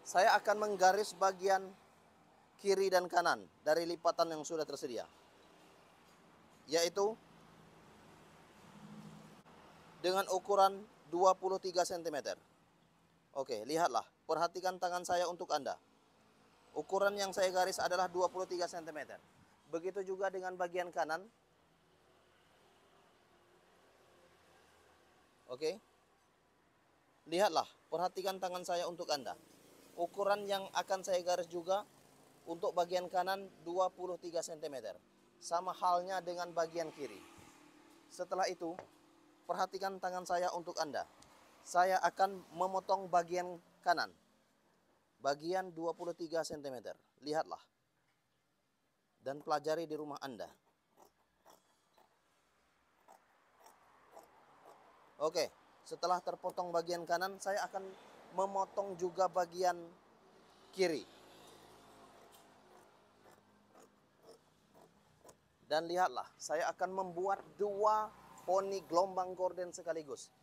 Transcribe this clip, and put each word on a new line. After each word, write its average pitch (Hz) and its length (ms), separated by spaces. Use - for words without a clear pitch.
saya 190 320
akan 208 320
menggaris 196 480
bagian 190 480
kiri 196 320
dan 180 160
kanan 165 400
dari 160 240
lipatan 165 480
yang 156 80
sudah 156 240
tersedia, 123 400
yaitu 175 480
dengan 185 320
ukuran 196 480
dua 180 240
puluh 190 240
tiga 175 240
sentimeter. 156 480
Oke, 127 320
lihatlah, 151 320
perhatikan 175 560
tangan 180 240
saya 175 240
untuk 170 240
Anda. 123 240
Ukuran 190 400
yang 196 160
saya 185 240
garis 185 240
adalah 180 320
dua 180 160
puluh 180 240
tiga 175 160
sentimeter. 156 560
Begitu 180 320
juga 190 320
dengan 185 240
bagian 180 320
kanan. 170 400
Oke. 156 320
Lihatlah, 165 400
perhatikan 185 480
tangan 180 240
saya 175 240
untuk 170 240
Anda. 113 240
Ukuran 196 560
yang 196 240
akan 180 320
saya 185 160
garis 175 320
juga 180 320
untuk 170 240
bagian 175 400
kanan 190 400
dua 180 240
puluh 180 240
tiga 170 240
sentimeter. 147 560
Sama 175 320
halnya 180 480
dengan 175 320
bagian 165 400
kiri. 117 240
Setelah 185 400
itu, 175 240
perhatikan 190 560
tangan 180 240
saya 180 320
untuk 175 240
Anda. 131 240
Saya 185 400
akan 190 320
memotong 190 560
bagian 175 480
kanan. 135 320
Bagian 160 560
dua 165 160
puluh 170 240
tiga 165 320
sentimeter. 131 480
Lihatlah. 135 400
Dan 139 240
pelajari 156 480
di 156 80
rumah 147 240
Anda. 110 240
Oke, 156 320
setelah 170 400
terpotong 175 480
bagian 170 320
kanan, 175 400
saya 202 240
akan 196 420
memotong 196 640
juga 180 320
bagian 175 480
kiri. 165 320
Dan 156 160
lihatlah, 170 400
saya 160 320
akan 185 240
membuat 190 480
dua 208 480
poni 196 400
gelombang 185 480
gorden 180 400
sekaligus. 160 560